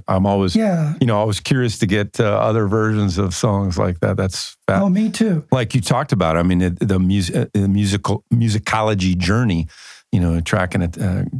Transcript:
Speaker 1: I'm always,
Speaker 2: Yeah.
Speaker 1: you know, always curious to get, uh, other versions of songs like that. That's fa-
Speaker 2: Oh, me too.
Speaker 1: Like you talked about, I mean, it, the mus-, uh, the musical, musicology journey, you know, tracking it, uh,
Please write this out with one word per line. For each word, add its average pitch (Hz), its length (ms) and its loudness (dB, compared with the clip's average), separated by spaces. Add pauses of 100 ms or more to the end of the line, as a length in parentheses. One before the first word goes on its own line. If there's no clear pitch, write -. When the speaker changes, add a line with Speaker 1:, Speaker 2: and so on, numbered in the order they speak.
Speaker 1:
I'm 95 180 0
always, 98 300 2
Speaker 2:
Yeah. 175 460 0
Speaker 1:
you 127 60 2
know, 110 120 2
always 107 220 -2
curious 127 380 -2
to 110 80 0
get, 101 340 0
uh, 117 40 2
other 107 440 2
versions 107 500 0
of 92 160 -2
songs 98 420 0
like 95 240 -2
that. 98 160 0
That's - 400 -6 (120)
fa- 98 140 2
Speaker 2:
Oh, 202 60 2
me 214 220 2
too. 202 400 0
Speaker 1:
Like 123 240 0
you 131 60 0
talked 131 320 -2
about, 82 240 2
I 85 80 2
mean, 90 180 2
it, 90 160 0
the 95 220 0
mus-, 92 340 0
uh, 120 180 0
the 101 160 0
musical, 101 640 0
musicology 107 840 0
journey, 90 480 0 (460)
you 92 80 0
know, 85 200 0
tracking 92 400 -2
it, 85 160 -4
uh, 95 280 -2 (160)